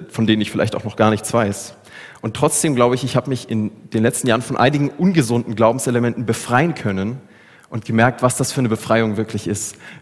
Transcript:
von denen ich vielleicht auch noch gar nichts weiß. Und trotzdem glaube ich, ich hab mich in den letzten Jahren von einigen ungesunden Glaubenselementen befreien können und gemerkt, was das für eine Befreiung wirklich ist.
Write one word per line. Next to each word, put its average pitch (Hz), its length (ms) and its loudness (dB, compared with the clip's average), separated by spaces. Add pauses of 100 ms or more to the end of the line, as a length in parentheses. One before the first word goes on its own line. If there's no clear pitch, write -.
von 113 160 -2
denen 107 160 4
ich 101 100 -4
vielleicht - 220 0
auch 95 120 -6
noch 107 100 -8
gar 110 140 4
nichts - 240 -2
weiß. 107 420 -2 (460)
Und 110 120 -6
trotzdem 151 420 0
glaube 123 200 4
ich, 131 80 -4
ich 131 140 -2
hab 120 100 0
mich 131 220 -6
in 107 220 -2 (200)
den 110 100 0
letzten 131 260 0
Jahren 117 140 2
von - 140 -6
einigen 143 320 2
ungesunden 120 680 0
Glaubenselementen 120 720 0
befreien 123 500 0
können 104 440 -4 (500)
und 110 140 -8
gemerkt, 117 380 2
was 127 160 2
das - 160 -2
für 139 80 -2
eine 120 80 0
Befreiung 110 480 0
wirklich 104 300 -6
ist. - 280 -6 (260)